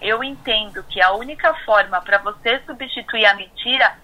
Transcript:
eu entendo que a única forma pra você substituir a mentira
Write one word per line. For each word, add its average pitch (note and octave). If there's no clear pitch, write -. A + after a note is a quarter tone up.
eu A3+
entendo G#3+
que -
a F#3
única C#4+
forma G3
pra G3+
você A3
substituir B3
a G3+
mentira A#3